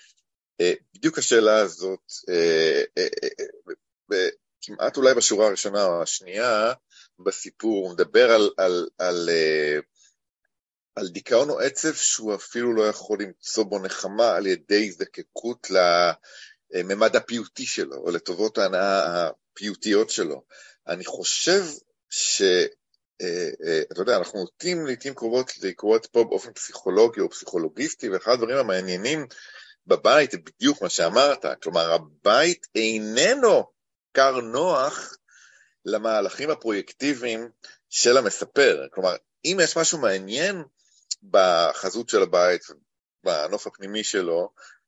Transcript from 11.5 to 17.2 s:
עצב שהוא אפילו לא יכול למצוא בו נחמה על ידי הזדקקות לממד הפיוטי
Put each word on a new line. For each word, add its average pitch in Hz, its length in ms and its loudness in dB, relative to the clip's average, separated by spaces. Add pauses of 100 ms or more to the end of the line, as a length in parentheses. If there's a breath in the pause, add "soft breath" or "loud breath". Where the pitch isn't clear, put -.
עצב 135 340 -2
שהוא 107 420 -2
אפילו 120 380 -4
לא 110 140 2
יכול 104 340 -4
למצוא 104 420 -4
בו 101 160 -4
נחמה 98 560 -2
על 98 120 -2
ידי 101 400 0
הזדקקות 95 800 -10 (1080 loud breath)
לממד 98 420 0
הפיוטי 117 500 -6